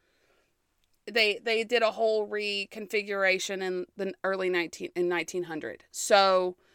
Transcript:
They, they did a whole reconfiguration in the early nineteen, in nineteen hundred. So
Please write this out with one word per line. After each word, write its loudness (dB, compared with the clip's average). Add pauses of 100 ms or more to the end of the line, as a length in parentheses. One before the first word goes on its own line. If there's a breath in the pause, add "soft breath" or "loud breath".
(1080)
They, 2
they 0
did 2
a 2
whole 0
reconfiguration -2
in -4 (100)
the -4 (100)
early -2
nineteen, -4
in 0
nineteen -4
hundred. -10
So 4 (180)